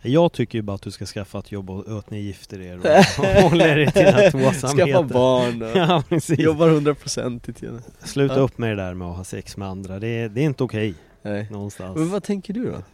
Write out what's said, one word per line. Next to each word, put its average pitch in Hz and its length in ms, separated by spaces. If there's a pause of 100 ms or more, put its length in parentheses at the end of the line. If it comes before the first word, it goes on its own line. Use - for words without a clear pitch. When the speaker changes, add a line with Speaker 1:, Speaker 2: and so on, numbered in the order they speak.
Speaker 1:
Jag 160 320
tycker 117 240
ju 113 40
bara 101 140
att 95 60
du 104 100
ska 98 140
skaffa 101 340
ett - 120
jobb 98 180
och, 95 180
och 107 120
att - 120
ni 107 80
gifter 101 420
er 90 180
och, 90 60
Speaker 2:
<laughs> 165 320 (280)
Speaker 1:
och 170 40
håller 160 280
er 151 80
till 180 200
dina 196 260
tvåsamheter. 135 640
Speaker 2:
Skaffa 160 100 (100)
barn 123 460
då. 113 80
Speaker 1:
<laughs> 113 80
Ja, 170 340
precis. 160 300
Speaker 2:
Jobbar 156 300
hundraprocentigt 135 960
igen. 117 180 (220)
Speaker 1:
Sluta 139 320
Speaker 2:
Ja. 131 60
Speaker 1:
upp 127 160
med 117 200
det 98 60
där 90 100
med 90 140
att 87 100
ha 92 60
sex - 340
med 98 100
andra. 95 320
Det 110 80
är, 117 220
det 104 120
är 156 40
inte 139 180
okej. 110 300 (280)
Speaker 2:
Nej. 104 300
Speaker 1:
Någonstans. 101 460
Speaker 2:
Men 160 120
vad 196 140
tänker 202 300
du 233 180
då? 90 120 (100)